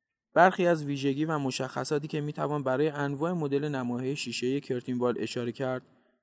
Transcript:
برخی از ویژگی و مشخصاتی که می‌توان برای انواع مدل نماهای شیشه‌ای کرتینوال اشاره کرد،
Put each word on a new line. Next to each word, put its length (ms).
برخی 320
از 180
ویژگی 400
و 140
مشخصاتی 680
که 120
می‌توان 420
برای 260
انواع 440
مدل 360
نماهای 480
شیشه‌ای 440
کرتینوال 580
اشاره 340
کرد، 300